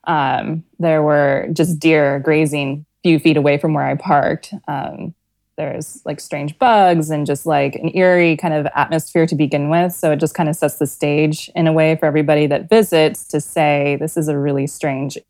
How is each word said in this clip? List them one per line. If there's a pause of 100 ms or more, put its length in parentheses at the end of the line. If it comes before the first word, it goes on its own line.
um, (160)
there
were
just
deer
grazing (200)
a
few
feet
away
from
where
I
parked. (120)
Um, (420)
there's,
like,
strange
bugs
and
just,
like,
an
eerie
kind
of
atmosphere
to
begin
with.
So
it
just
kind
of
sets
the
stage
in
a
way
for
everybody
that
visits
to
say,
"This
is
a
really
strange (140)